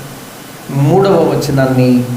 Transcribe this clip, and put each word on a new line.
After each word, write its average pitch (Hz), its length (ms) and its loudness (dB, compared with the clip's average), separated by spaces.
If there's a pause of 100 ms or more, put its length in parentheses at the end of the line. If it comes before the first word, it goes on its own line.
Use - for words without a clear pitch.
(680)
మూడవ 170 440 2
వచనాన్ని 131 880 2 (140)